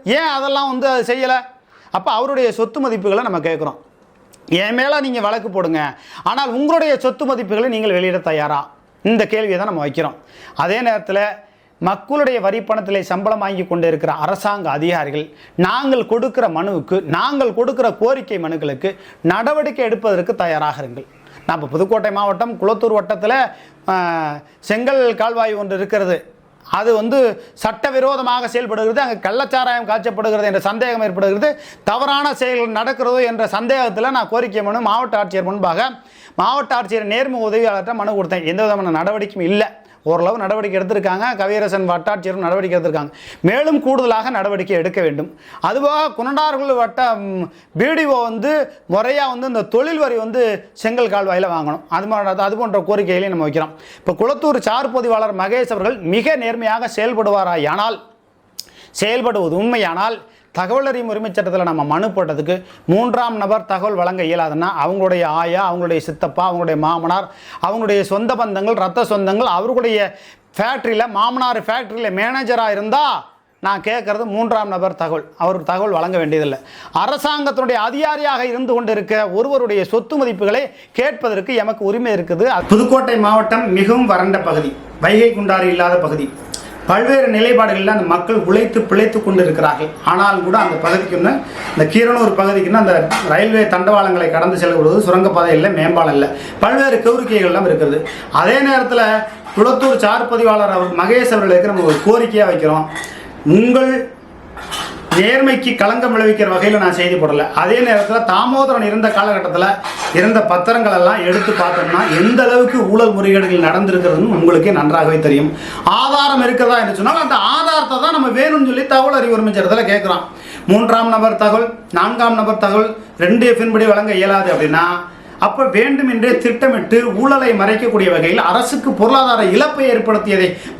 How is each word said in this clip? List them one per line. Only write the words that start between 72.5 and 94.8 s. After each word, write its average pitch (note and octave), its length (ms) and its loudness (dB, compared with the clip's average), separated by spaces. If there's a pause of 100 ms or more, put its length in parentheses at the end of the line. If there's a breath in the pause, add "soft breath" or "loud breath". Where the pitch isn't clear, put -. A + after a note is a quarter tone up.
இருந்தா, G#3+ 580 -2 (300)
நான் G3 220 -4
கேட்கறது G#3+ 440 -4
மூன்றாம் G#3+ 440 -2
நபர் F#3 260 -2
தகவல். D#3+ 340 -4 (100)
அவருக்கு F3 260 -2
தகவல் F#3 260 -2
வழங்க F3 280 -2
வேண்டியதில்லை. D3+ 400 0 (360 loud breath)
அரசாங்கத்தினுடைய C4 840 0 (100)
அதிகாரியாக C#4+ 580 0
இருந்து B3 280 -2
கொண்டிருக்க G#3+ 560 0
ஒருவருடைய A3+ 540 0
சொத்து A#3 320 -2
மதிப்புகளை A#3 560 0 (200 loud breath)
கேட்பதற்கு A#3 640 -2
எமக்கு G#3+ 300 0
உரிமை A3+ 300 0
இருக்குது. F3+ 380 0 (160)
புதுக்கோட்டை B3 500 4
மாவட்டம் G#3+ 540 2
மிகவும் A3 340 2
வறண்ட F#3 320 2
பகுதி, D3 380 -2 (240)
வைகை G#3+ 340 4
குண்டாறு F#3+ 340 0
இல்லாத F3 280 2
பகுதி. D3+ 360 -2 (540 loud breath)
பல்வேறு B3+ 400 4
நிலைப்பாடுகளில் G#3+ 640 2
அந்த G#3 160 0
மக்கள் F3+ 320 0
உழைத்து G3 440 2
பிழைத்து G#3+ 440 2
கொண்டு F#3+ 180 2
இருக்கிறார்கள். D#3 460 0 (160)
ஆனாலும் F#3 400 2
கூட F#3 140 2
அந்த E3 300 0
பகுதிக்குன்னு, F3 540 0 (340 loud breath)
இந்த D#3 160 4
கீரனூர் G#3+ 480 2
பகுதிக்குன்னு G3 420 2
அந்த E3+ 260 2 (200)
ரயில்வே G#3+ 340 2
தண்டவாளங்களை F#3 680 2
கடந்து F3 260 0
செல்லப்படுவது, E3+ 420 4